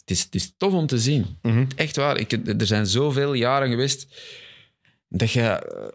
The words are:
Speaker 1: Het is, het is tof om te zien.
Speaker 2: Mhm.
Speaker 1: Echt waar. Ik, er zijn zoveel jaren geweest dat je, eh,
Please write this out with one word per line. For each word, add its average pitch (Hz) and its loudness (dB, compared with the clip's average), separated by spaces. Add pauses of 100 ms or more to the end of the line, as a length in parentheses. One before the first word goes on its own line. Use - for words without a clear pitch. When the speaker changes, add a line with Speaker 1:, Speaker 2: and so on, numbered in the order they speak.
Speaker 1:
Het - -20
is, 92 2
het - -8
is - -4
tof 196 0
om 170 2
te 131 2
zien. 131 0
Speaker 2:
Mhm. 117 4 (120)
Speaker 1:
Echt 156 -2
waar. 143 0
Ik, - -4
er 104 -2
zijn 104 2
zoveel 139 0
jaren 131 2
geweest 127 -2 (1000)
dat 110 0
je, 123 2
eh, 52 -2